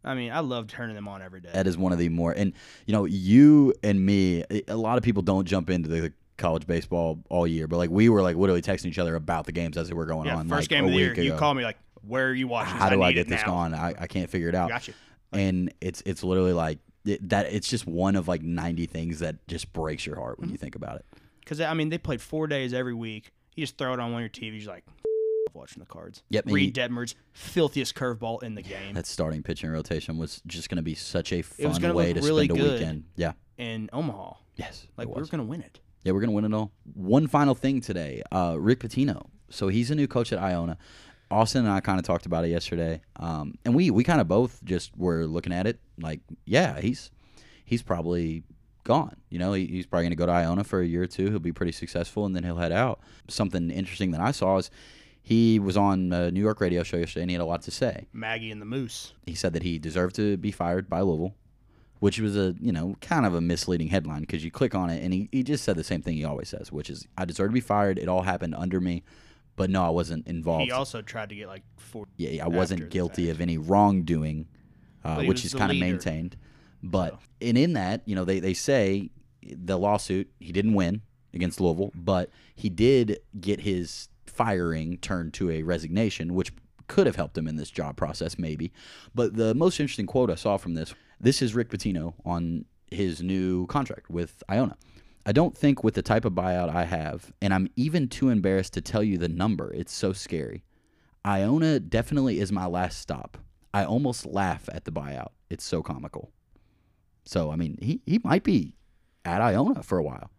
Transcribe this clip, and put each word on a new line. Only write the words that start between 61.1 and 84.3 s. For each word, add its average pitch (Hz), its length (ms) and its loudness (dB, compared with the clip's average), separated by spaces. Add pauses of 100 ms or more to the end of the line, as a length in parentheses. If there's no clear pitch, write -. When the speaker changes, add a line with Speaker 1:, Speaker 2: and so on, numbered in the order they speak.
Speaker 2:
which 101 220 2
was 104 160 0
a, 92 240 2
you 117 100 0
know, 87 300 -2
kind 151 240 2
of 87 100 2
a 82 60 2
misleading 85 480 0
headline 78 360 -2
'cause 80 200 -6
you 82 60 -8
click - 220 0
on 90 160 0
it, 82 140 -4
and 92 100 0
he, 98 200 0
he 131 100 2
just 139 220 -2
said 101 100 2
the 80 80 -4
same 87 180 -4
thing 85 140 -4
he 76 80 -4
always 73 240 -6
says, - 240 -12
which 73 180 -8
is, - 160 -12 (120)
"I 92 80 -2
deserve 98 240 0
to 110 40 0
be 127 60 4
fired. 104 400 2
It 82 80 -4
all 92 140 2
happened 90 340 -2
under 92 240 -2
me. 87 240 -2 (540)
But 92 120 0
no, 95 140 2
I 85 60 2
wasn't 82 380 -2
involved." 82 360 0
Speaker 1:
He 123 80 -2
also 127 300 -4
tried 107 280 -10
to 104 60 -14
get, 101 140 -14
like, 98 140 -16 (120)
four - 300 -14 (100)
Speaker 2:
Yeah, 82 140 -4
yeah, 71 160 -4
I - 20 0
wasn't 87 360 2
Speaker 1:
after 73 60 -12
the - 40 -12
Speaker 2:
guilty 87 320 0
Speaker 1:
fact. 82 100 0
Speaker 2:
of 80 60 -4
any 85 160 0
wrongdoing, 82 880 2 (560)
uh, 80 120 -4
Speaker 1:
But 78 80 -2
he 82 40 2
Speaker 2:
which 95 120 4
Speaker 1:
was - 60 -6
Speaker 2:
is - 80 -4
Speaker 1:
the 135 40 -4
Speaker 2:
kinda 98 160 2
Speaker 1:
leader. 87 140 2
Speaker 2:
maintained. 90 500 -4 (460)
But 90 300 0
Speaker 1:
So. - 60 -18 (220)
Speaker 2:
and 117 160 2
in 165 160 4
that, 101 320 -2
you 104 100 -2
know, 92 80 0
they, 95 160 2
they 92 140 0
say 101 560 2 (340)
the 90 340 -4
lawsuit, 98 600 0
he 85 140 -12
didn't 104 220 4
win 98 260 2 (320)
against 87 260 -2
Louisville, 90 360 2
but 90 340 0 (260)
he 107 140 -4
did 113 500 4 (220)
get 98 200 -2
his 92 460 -4 (200)
firing 87 680 -2